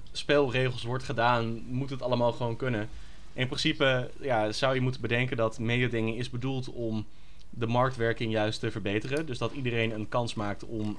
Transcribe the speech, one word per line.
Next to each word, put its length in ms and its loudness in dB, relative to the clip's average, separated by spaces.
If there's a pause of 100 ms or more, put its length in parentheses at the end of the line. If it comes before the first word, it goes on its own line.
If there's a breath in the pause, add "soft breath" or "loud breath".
(120)
spelregels 720 2
wordt 200 -2
gedaan, 640 2
moet 220 -2
het 120 -4
allemaal 300 4
gewoon 240 -2
kunnen. 340 -2 (440 soft breath)
In 140 0
principe, 600 2 (100)
ja, 320 2
zou 240 2
je 60 2
moeten 200 0
bedenken 360 0
dat 220 0
mediadingen 560 2
is 140 -4
bedoeld 400 -2
om 360 -2 (440 soft breath)
de 180 -2
marktwerking 640 2
juist 280 2
te 120 -2
verbeteren. 540 0
Dus 120 -6
dat 160 -2
iedereen 380 0
een 180 -4
kans 240 0
maakt 320 -4
om, 320 -4